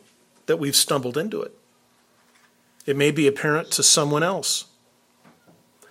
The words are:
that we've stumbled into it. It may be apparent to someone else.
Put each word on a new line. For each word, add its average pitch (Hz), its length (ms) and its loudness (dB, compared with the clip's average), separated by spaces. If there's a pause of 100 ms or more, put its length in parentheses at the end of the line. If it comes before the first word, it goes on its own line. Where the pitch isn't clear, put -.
(480)
that 160 100 0
we've 143 180 -2
stumbled 127 420 0
into 170 240 -6
it. - 160 -12 (1300)
It 139 120 -2
may 147 140 4
be 147 140 2
apparent 151 460 0
to - 120 -2
someone 147 400 2
else. 175 420 -4 (1300)